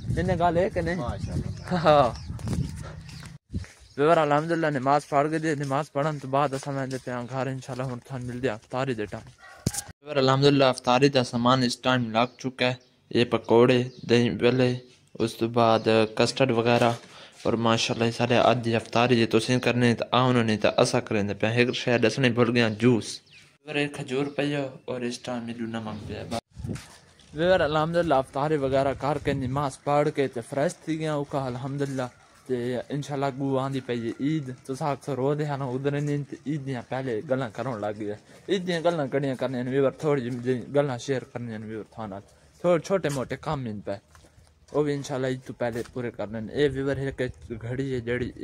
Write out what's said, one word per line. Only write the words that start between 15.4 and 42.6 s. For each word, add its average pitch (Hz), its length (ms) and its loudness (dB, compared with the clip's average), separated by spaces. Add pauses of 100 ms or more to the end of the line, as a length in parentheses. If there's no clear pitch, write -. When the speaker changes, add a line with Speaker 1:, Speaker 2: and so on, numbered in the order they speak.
Speaker 1:
बाद 113 320 4 (340)
कस्टर्ड 123 360 2
वगैरह 120 440 4 (500)
और 113 100 2
माशाल्लाह 113 560 2
सारे 120 240 2
अज 117 220 6
दी 113 160 -2
इफ्तारी 120 400 2
जे 113 120 4
तुसीं 123 320 2
करने 120 360 4
ते - 180 -6
आओ 127 180 4
नहीं 113 280 2
ते - 180 2
असां 123 260 4
करेंदे 101 320 -2
पे। 110 220 0
एक 123 180 2
शै 120 240 0
दस्सणी 123 320 2
भुल 117 200 2
गया, 120 200 2
जूस। 110 500 2 (440)
व्यूअर 151 140 -6
एक 143 160 -2
खजूर 139 300 -2 (120)
पई 143 120 0
है 143 140 -2 (260)
और 123 160 -6
इस 120 200 -8
टाइम 123 180 -6
मिलू 117 240 -8
नमक 107 400 -8
पिया। 107 320 -8 (920)
व्यूअर 175 280 2
अल्हम्दुलिल्लाह 156 580 2
इफ्तारी 147 400 0
वगैरह 135 360 2
करके 139 400 -2
नमाज 135 500 -4
पढ़ 147 260 2
के 135 160 0
ते 123 160 -6
fresh 147 400 -2
थी 160 140 -4
गया 156 200 -2
उका 143 280 -4
अल्हम्दुलिल्लाह। 131 600 -4 (400)
ते 127 100 -2 (340)
इंशाल्लाह 139 400 -4
अग्गू 135 260 -2
आंदी 135 240 -2
पई 120 180 -4
है 113 140 -6 (100)
ईद, 139 320 -2 (120)
तुस 135 160 -6
अक्सर 143 320 -2
रोज़े 147 300 0
हा 143 120 -4
ना 139 100 -6
उधर 135 300 -2
नहीं 143 280 -2
ते - 200 -14
ईद 143 160 -4
दियां 131 240 -6
पहले 123 380 -4
गल्लां 127 280 -2
करन 117 300 -6
लग 104 180 -4
गए। 104 180 -6 (340)
ईद 196 100 0
दियां 175 240 -2
गल्लां 165 240 0
कड़ियां 139 260 -2
करनियां 127 300 -4
न 131 40 -6
व्यूअर, 135 280 2
थोड़ी 143 240 0
जेही 123 380 -2 (100)
गल्लां 143 300 0
शेयर 127 340 -4
करनियां 117 260 -10
न 110 60 -12
व्यूअर 107 240 -12
थां 110 180 -10
नाल। 98 140 -10 (420)